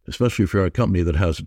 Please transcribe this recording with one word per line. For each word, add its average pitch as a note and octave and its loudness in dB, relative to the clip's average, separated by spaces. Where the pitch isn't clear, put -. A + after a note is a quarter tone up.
especially - 0
if - -2
you're F#2+ 2
a E2+ -2
company G2 0
that E2 0
has E2 0